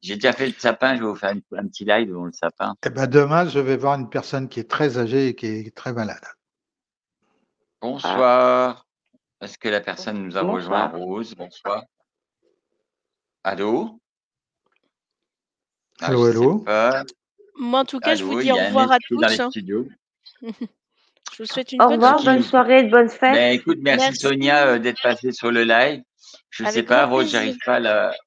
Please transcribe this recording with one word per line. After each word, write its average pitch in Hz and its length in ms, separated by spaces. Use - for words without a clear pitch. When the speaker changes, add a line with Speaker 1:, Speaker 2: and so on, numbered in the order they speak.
Speaker 1:
j'ai 95 140
déjà 120 160
fait 135 160
le 120 100
sapin, 127 380
je 117 60
vais 113 40
vous 104 80
faire 98 160
une, 101 120
un 95 120
petit 101 160
live, 104 320
on 87 80
le 85 80
sapin. 98 420
Speaker 2:
Eh 127 60
ben, 131 160
demain, 147 420
je 139 120
vais 131 160
voir 139 180
une 131 160
personne 135 380
qui 123 100
est 113 100
très 135 300
âgée 127 300
et 120 80
qui - 100
est 110 300
très - 160
malade. 110 320
Speaker 1:
Bonsoir. 127 1040
Est-ce 101 180
que 113 100
la 104 80
Speaker 3:
Ah. 101 40
Speaker 1:
personne 101 440
nous 90 120
a 95 60
rejoint, 180 460
Speaker 3:
Bonsoir. 175 180
Speaker 1:
Rose ? 113 280
Bonsoir. 98 500
Allô ? 110 560
Ah, 82 80
Speaker 2:
Allô, 120 180
Speaker 1:
je 117 60
sais 113 60
Speaker 2:
allô ? 143 220
Speaker 1:
pas. 120 440
Speaker 4:
Moi, 254 220
en 262 40
tout 262 160
cas, 302 140
je 302 100
vous - 80
Speaker 1:
Allô, 247 80
Speaker 4:
dis 262 60
Speaker 1:
il - 20
y 262 40
Speaker 4:
au 254 40
Speaker 1:
a - 80
un - 40
Speaker 4:
revoir 254 240
à 254 40
Speaker 1:
esprit - 200
dans 220 120
Speaker 4:
tous, - 40
Speaker 1:
les - 80
Speaker 4:
hein. 247 100
Speaker 1:
studios. 131 380
Speaker 4:
<laughs> 226 280
Je - 100
vous 226 40
souhaite 254 260
une 254 100
Speaker 3:
Au 233 40
Speaker 4:
bonne 240 80
Speaker 3:
revoir, 247 220
Speaker 1:
Qui 302 80
Speaker 3:
bonne 262 120
Speaker 1:
nous 254 60
Speaker 4:
journée. - 80
Speaker 3:
soirée 254 280
et 247 100
bonne 233 220
fête. 254 240
Speaker 1:
Ben, 240 180
écoute, 170 300
merci 139 240
Speaker 4:
Merci. 131 140
Speaker 1:
Sonia, 139 480
euh, 120 100
d'être 117 240
passée 123 300
sur 120 180
le 117 140
live. 127 380
Je - 140
sais 214 60
Speaker 4:
Avec 208 160
Speaker 1:
pas, 127 180
Speaker 4:
grand 127 120
Speaker 1:
Rose, 123 140
j'arrive 113 280
Speaker 4:
plaisir. - 80
Speaker 1:
pas 123 80
à 123 60
la 107 340